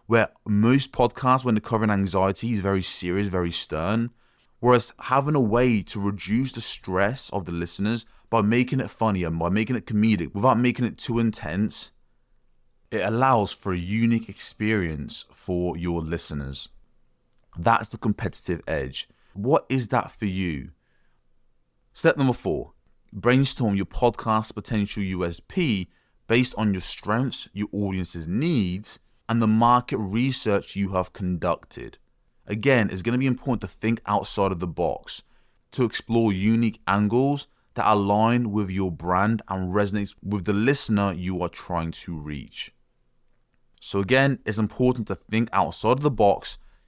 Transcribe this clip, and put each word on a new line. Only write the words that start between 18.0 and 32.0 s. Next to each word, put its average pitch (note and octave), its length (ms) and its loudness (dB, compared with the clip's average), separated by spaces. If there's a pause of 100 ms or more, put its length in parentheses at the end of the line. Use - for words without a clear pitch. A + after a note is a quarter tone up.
edge. C2+ 420 -6 (240)
What A#2 360 0
is B2+ 200 -2
that A#2+ 220 0
for - 140 -6
you? F2+ 440 -4 (1200)
Step - 220 2
number C3 180 2
four, D2+ 400 -4 (380)
brainstorm A#2 640 2
your F#2+ 100 -2
podcast A2 680 -2
potential G#2 500 -4
U F#2 220 -2
S E2+ 140 -6
P A#2 500 -2 (380)
based B2 300 2
on G#2 160 2
your F2+ 80 -4
strengths, - 720 -4
your G2+ 180 -4
audience's F#2 560 -4
needs, G#2 720 -2 (280)
and A#2 140 2
the A2 60 4
market A#2 500 4
research A2 800 0
you G2 140 0
have F#2 240 0
conducted. F2 840 -4 (480)